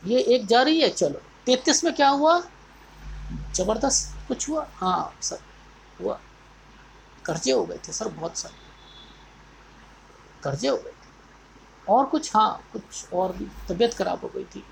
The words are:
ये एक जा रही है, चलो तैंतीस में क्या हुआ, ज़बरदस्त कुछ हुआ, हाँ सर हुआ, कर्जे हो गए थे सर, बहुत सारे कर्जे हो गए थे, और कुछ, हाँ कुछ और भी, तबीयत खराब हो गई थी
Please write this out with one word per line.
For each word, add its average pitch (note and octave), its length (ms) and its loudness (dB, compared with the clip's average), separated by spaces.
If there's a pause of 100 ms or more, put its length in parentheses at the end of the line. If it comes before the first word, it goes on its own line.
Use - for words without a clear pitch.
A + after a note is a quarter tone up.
ये A3 180 2
एक A#3 260 4
जा A3+ 140 6
रही D#4 200 4
है, A#3+ 80 4
चलो C#3+ 320 -2 (240)
तैंतीस B3+ 380 2
में E4 100 0
क्या C#4 160 4
हुआ, D4+ 300 4 (1160)
ज़बरदस्त G#3+ 600 0 (120)
कुछ B3+ 220 -6
हुआ, D4+ 240 -4
हाँ F3 480 -2
सर - 180 -8 (640)
हुआ, F#3+ 180 -4 (1040)
कर्जे E3+ 260 -4
हो A#3+ 140 2
गए D#3+ 220 -10
थे D#3+ 40 -12
सर, A3 180 -6
बहुत E3 280 -10
सारे - 180 -12 (1900)
कर्जे D3 240 -2
हो C4+ 100 2
गए - 60 -8
थे, - 1080 -10
और B3+ 140 6
कुछ, D4+ 300 -2
हाँ G#3+ 260 4 (120)
कुछ - 400 -14
और F3+ 200 0
भी, G3+ 140 -8 (220)
तबीयत A3+ 240 2
खराब - 300 -4
हो - 120 -8
गई - 100 -8
थी - 260 -16